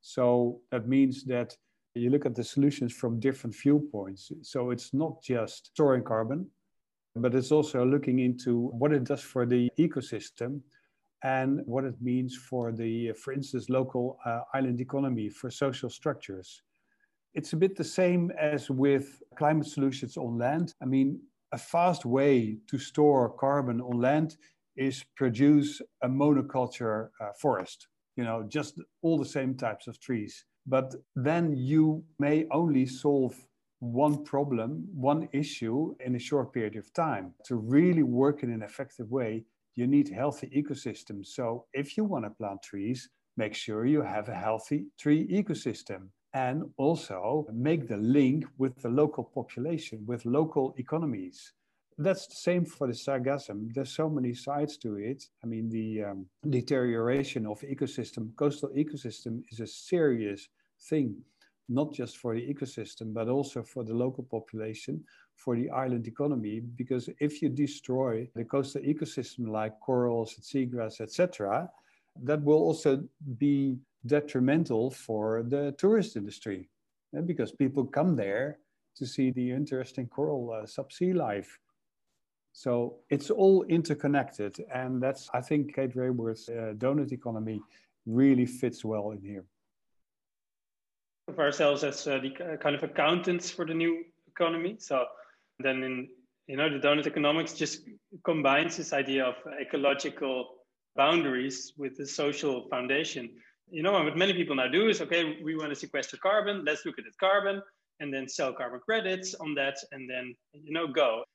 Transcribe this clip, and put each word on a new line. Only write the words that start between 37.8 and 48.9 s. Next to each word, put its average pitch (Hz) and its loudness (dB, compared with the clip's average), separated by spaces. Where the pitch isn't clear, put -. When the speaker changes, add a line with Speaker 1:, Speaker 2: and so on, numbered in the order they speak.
Speaker 1:
work 135 2
in 120 -4
an 110 -4
effective 117 -12
way, 113 -2
you 120 0
need 143 6
healthy 135 -4
ecosystems. 110 -8
So 120 -4
if 143 -4
you 214 2
want 170 -2
to 104 -8
plant 98 -8
trees, 110 -6
make 107 -4
sure 110 -4
you 147 4
have 107 -4
a 92 -8
healthy 110 -2
tree 151 2
ecosystem. 104 -6
And 131 -2
also 127 0
make 131 0
the 107 -4
link 135 4
with 131 0
the 120 -2
local 147 2